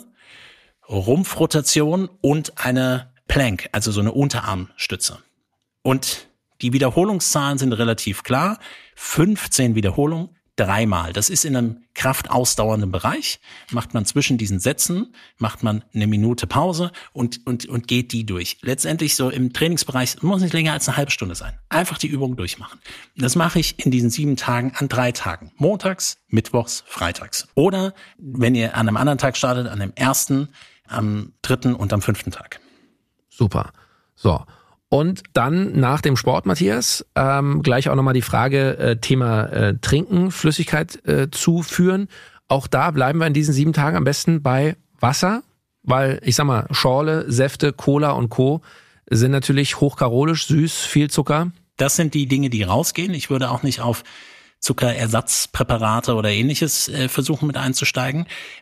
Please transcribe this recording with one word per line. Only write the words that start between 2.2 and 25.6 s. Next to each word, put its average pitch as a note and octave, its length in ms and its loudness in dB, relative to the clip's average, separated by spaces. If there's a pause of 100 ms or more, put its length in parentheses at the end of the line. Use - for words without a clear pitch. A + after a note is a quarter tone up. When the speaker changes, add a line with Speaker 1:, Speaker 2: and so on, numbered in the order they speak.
Speaker 1:
und D3 420 0
eine B2+ 480 0 (160)
Plank, A#2+ 460 0
also G#2+ 180 -2
so G#2 80 0
eine G#2 140 2
Unterarmstütze. F#2+ 1040 -4 (640)
Und - 480 -2 (320)
die A#2+ 100 0
Wiederholungszahlen C#3+ 880 2
sind B2+ 160 0
relativ A2+ 500 -2
klar. D#3+ 360 0 (360)
Fünfzehn D3+ 800 0
Wiederholungen, D3 540 0 (260)
dreimal. F#2+ 560 0
Das G2+ 180 -2
ist - 140 0
in D3+ 140 -2
einem A#2 260 -2 (120)
kraftausdauernden A2 960 0
Bereich. A2 500 -4 (300)
Macht A#2 220 -6
man G#2+ 120 0
zwischen C3 320 0
diesen G2 240 -2
Sätzen, F3 520 -2 (240)
macht A2+ 260 -4
man G#2+ 200 0 (100)
eine G#2+ 140 0
Minute A2 400 2
Pause F3 460 -2 (180)
und, A#2+ 340 -6
und, A#2+ 200 -4
und B2 240 -6
geht B2 240 0
die A#2 120 -2
durch. F2+ 360 -6
Letztendlich D#3 540 -2
so B2+ 140 0
im B2+ 220 -2
Trainingsbereich D3+ 680 -2
muss F#3 200 2
nicht E3+ 120 0
länger D#3+ 180 2
als D3+ 160 -4
eine C3 80 0
halbe C#3+ 160 0
Stunde F2+ 240 -6
sein. - 320 -12
Einfach F3 300 -2
die A3 100 -4
Übung C3+ 300 -4
durchmachen. - 420 -10 (380)
Das - 180 0
mache E3+ 240 2
ich - 240 -4
in C3+ 80 2
diesen A#2+ 180 4
sieben C#3+ 280 0
Tagen B2 380 -2
an C#3 120 -2
drei B2 240 0
Tagen. - 460 -8
Montags, F#3+ 680 -2